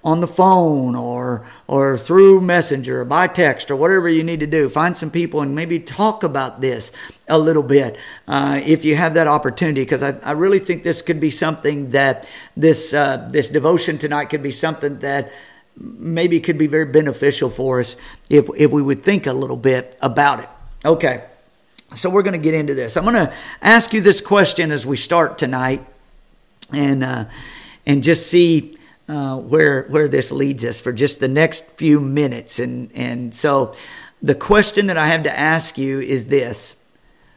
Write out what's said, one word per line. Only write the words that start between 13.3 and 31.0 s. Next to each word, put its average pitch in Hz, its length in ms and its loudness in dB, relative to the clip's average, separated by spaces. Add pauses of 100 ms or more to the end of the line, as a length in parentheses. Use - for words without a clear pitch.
this - 160 0
devotion 156 500 0
tonight 147 280 -4
could 147 180 -6
be 139 80 -6
something 151 480 -6
that 139 320 -6 (440)
maybe 165 640 -2
could 165 180 -2
be 156 80 2
very 156 180 0
beneficial 139 680 0
for 127 300 -2
us - 160 -6 (340)
if, 147 260 6
if 151 140 4
we 147 120 2
would 135 200 -2
think 190 240 0
a 131 60 -2
little 131 240 -4
bit 127 440 -2
about 135 400 0
it. - 80 -18 (360)
Okay, 147 400 0 (680)
so 180 160 -4
we're 196 120 2
gonna 185 160 -2
get 160 160 0
into 147 200 -2
this. 127 220 -6
I'm 175 80 -2
gonna 214 280 0 (280)
ask 220 320 4
you 214 80 2
this 190 200 6
question 175 500 2
as 127 160 -4
we 135 100 -2
start 160 420 0
tonight, 131 460 -2 (880)
and, 139 300 0
uh, 127 220 -4 (600)
and 139 160 2
just 120 260 2
see, 170 480 4 (320)
uh, 139 280 -6
where, 139 480 2
where 151 240 0
this 135 240 -2
leads 139 320 -2
us 117 160 -6
for 127 120 -6
just 135 280 -2